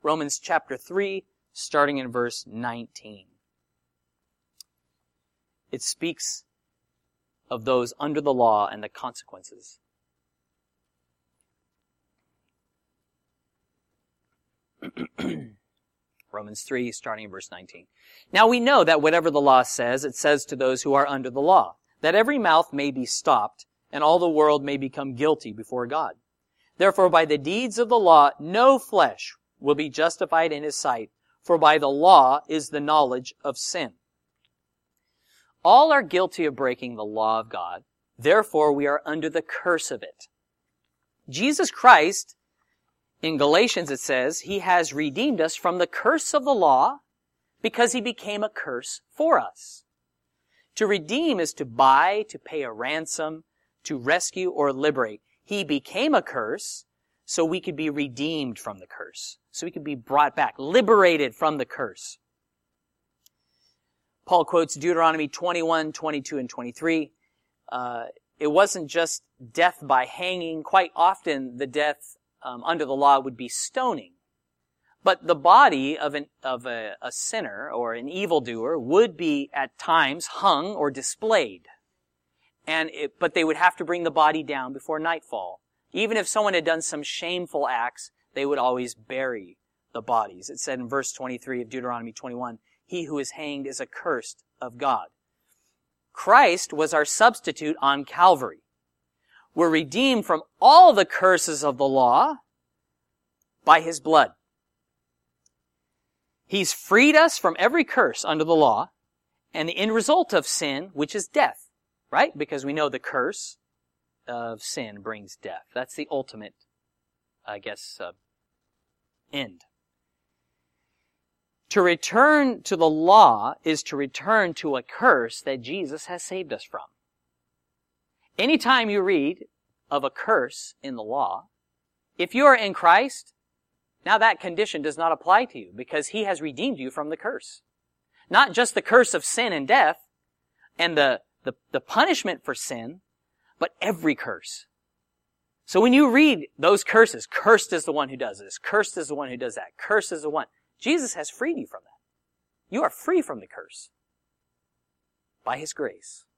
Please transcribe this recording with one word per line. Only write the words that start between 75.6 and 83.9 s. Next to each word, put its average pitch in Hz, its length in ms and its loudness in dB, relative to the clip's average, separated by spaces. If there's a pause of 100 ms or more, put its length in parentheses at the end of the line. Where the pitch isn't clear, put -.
of 143 160 -6
an, 147 120 -8 (180)
of 127 220 -6
a, 113 360 -10
a 123 80 -10
sinner 135 580 -8
or 117 260 -6
an 120 140 -10
evildoer 151 720 -2
would 165 380 2
be 147 360 -4
at 135 240 -8
times 160 500 0
hung 175 400 0
or 160 260 -4
displayed. 135 760 -4 (960)
And 160 300 -4
it, 147 240 -10
but 175 160 -2
they 165 80 2
would 156 140 0
have 175 200 2
to 180 80 -8
bring 175 200 -4